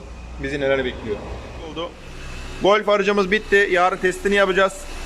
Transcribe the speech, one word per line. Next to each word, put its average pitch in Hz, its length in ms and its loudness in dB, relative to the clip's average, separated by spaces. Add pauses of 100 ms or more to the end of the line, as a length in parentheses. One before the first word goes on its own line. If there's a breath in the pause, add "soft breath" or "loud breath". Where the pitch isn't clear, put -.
(440)
bizi 139 160 -4
neler 135 260 0
bekliyor. 117 320 -6 (540)
Oldu. 160 180 -8 (760)
Golf 202 260 4
aracımız 202 420 2
bitti. 202 400 4
Yarın 180 260 4
testini 185 380 0
yapacağız. 196 380 4 (320)